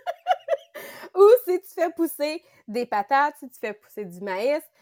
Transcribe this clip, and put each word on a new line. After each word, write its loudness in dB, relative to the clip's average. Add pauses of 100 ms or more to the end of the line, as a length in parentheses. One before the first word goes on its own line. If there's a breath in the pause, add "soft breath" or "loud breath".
(1160 loud breath)
Ou 8 (200)
si 0
tu -20
fais -2
pousser -4 (240 soft breath)
des -4
patates, 0
si -16
tu -20
fais -8
pousser -14
du -16
maïs, -2 (200 soft breath)